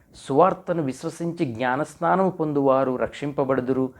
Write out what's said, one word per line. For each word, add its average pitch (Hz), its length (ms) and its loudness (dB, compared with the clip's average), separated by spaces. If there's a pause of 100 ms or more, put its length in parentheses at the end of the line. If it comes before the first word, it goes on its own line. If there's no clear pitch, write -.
(140)
సువార్తను 175 680 2
విశ్వసించి 160 640 -4
జ్ఞానస్నానము 151 840 0
పొందువారు 139 680 2
రక్షింపబడుదురు, 131 880 -2 (140)